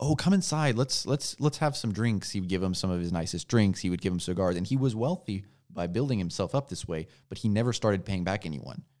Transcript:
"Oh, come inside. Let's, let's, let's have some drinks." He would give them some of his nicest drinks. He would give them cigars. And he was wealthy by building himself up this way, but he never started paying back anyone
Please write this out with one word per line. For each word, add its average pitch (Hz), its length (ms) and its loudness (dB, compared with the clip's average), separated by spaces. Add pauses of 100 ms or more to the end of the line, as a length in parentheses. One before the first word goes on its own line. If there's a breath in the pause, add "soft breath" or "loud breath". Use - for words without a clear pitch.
"Oh, 147 160 2
come 185 160 4
inside. 151 440 2
Let's, - 300 0
let's, - 320 -2
let's 147 200 2
have 147 180 0
some 107 160 -2
drinks." 107 380 0
He 98 100 -2
would 90 80 -4
give 92 120 2
them 92 120 2
some 92 180 0
of 87 80 0
his 87 140 -2
nicest 82 340 -4
drinks. 101 320 4
He 92 100 -2
would 90 120 0
give 95 100 0
them 87 80 0
cigars. 90 380 0
And 95 100 -2
he 135 80 0
was 131 200 2
wealthy 113 500 -4 (260 soft breath)
by 87 160 -4
building 117 320 0
himself 87 340 -2
up 139 160 -2
this - 180 -8
way, 80 200 -6 (220 soft breath)
but 98 80 -10
he 113 100 -2
never 113 260 4
started 101 320 2
paying 92 200 -2
back 95 200 -2
anyone 71 380 -8 (160)